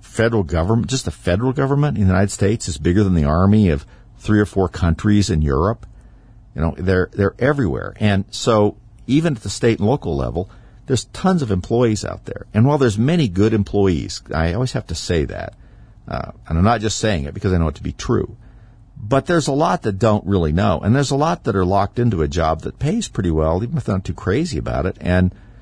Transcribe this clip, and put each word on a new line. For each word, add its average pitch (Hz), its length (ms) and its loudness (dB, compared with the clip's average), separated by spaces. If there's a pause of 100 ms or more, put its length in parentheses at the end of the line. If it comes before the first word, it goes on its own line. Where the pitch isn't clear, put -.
federal 113 420 0
government, 87 460 0
just 131 160 -4
the - 60 -4
federal 110 420 -2
government 143 440 0
in 104 60 0
the 95 60 4
United 95 220 2
States 104 360 -2
is 78 100 -8
bigger 87 260 2
than 95 100 2
the 80 100 4
army 95 460 4
of 71 160 0 (320)
three 107 220 2
or 104 60 4
four 95 220 0
countries 95 640 0
in 80 120 0
Europe. 76 440 0 (680)
You - 80 -8
know, 80 160 -2
they're, 92 360 0
they're 98 260 0
everywhere. 95 580 -2
And 101 320 0
so 104 460 2 (320)
even 151 300 0
at - 60 -14
the 104 60 -8
state 113 300 0
and 101 80 2
local 107 300 -2
level, 67 320 -4 (360)
there's 131 200 -2
tons 185 360 -2
of 123 80 -2
employees 110 540 0
out - 220 -12
there. - 280 -12
And 110 120 4
while 147 120 4
there's 120 200 2
many 139 320 2
good 101 240 2
employees, 98 680 0 (140)
I 82 180 0
always 123 200 -4
have 127 140 -6
to 82 80 -8
say 82 280 -2
that, 50 300 -8 (560)
uh, - 220 -8 (140)
and 80 120 -2
I'm 90 80 4
not 117 160 2
just 107 160 -2
saying 101 260 -2
it 71 100 -8
because 92 200 -2
I 90 40 2
know 82 120 2
it 73 60 -6
to - 80 -16
be 80 100 -6
true, - 420 -4 (600)
but 123 300 -2
there's 170 220 0
a 143 60 0
lot 170 280 0
that 98 180 -4
don't 107 260 2
really 87 280 2
know. 92 260 2
And 107 160 2
there's 139 160 0
a 139 60 0
lot 160 260 -2
that 110 120 -2
are 95 100 2
locked 98 340 0
into 110 220 0
a 76 60 2
job 80 340 0
that 80 180 -12
pays 196 300 -2
pretty 90 220 -2
well, 78 300 2
even 123 140 -4
if 131 80 -4
they're 104 120 -2
not 92 100 -4
too 87 80 -6
crazy 123 440 -2
about 62 280 -4
it. 95 160 -6
And, 92 320 2 (280)